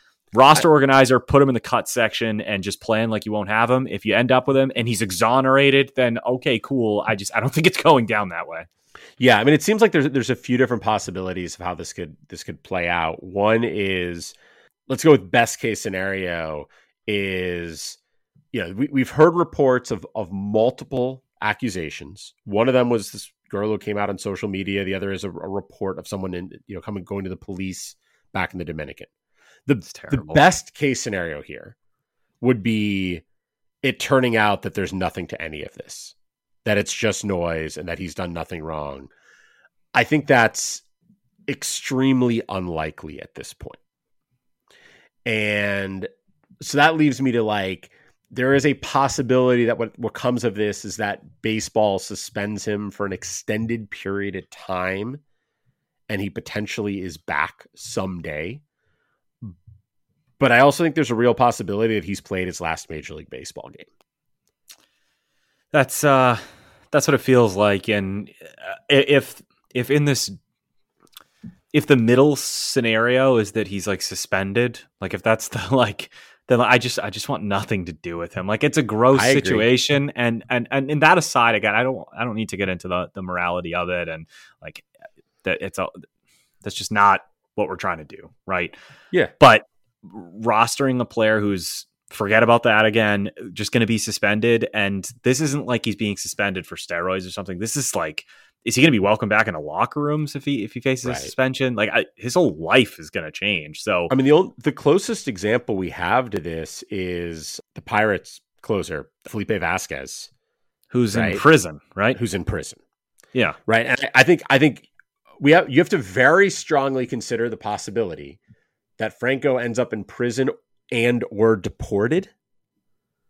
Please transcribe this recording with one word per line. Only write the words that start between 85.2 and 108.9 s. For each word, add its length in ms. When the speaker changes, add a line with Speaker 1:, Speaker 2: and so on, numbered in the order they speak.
Speaker 1:
that 180
it's 180
a, 80
that's 140
just 160
not 300
what 140
we're 80
trying 220
to 60
do, 240
right? 300
Speaker 2:
Yeah. 180
Speaker 1:
But 240
rostering 960
a 40
player 340
who's, 480
forget 340
about 200
that 220
again, 460
just 180
gonna 160
be 100
suspended. 760
And 360
this 180
isn't 240
like 200
he's 100
being 220
suspended 500
for 80
steroids 500
or 60
something. 260
This 180
is 200
like, 300
is 100
he 60
gonna 100
be 80
welcome 300
back 180
into 120
locker 400
rooms 360
if 100
he, 180
if 100
he 60
faces 280
Speaker 2:
Right. 100
Speaker 1:
a 20
suspension? 560
Like, 160
I, 140
his 200
whole 200
life 440
is 100
gonna 220
change. 500
So 300
Speaker 2:
I 40
mean, 100
the 80
only, 260
the 120
closest 560
example 480
we 140
have 420
to 80
this 500
is 680
the 80
Pirates 600
closer, 480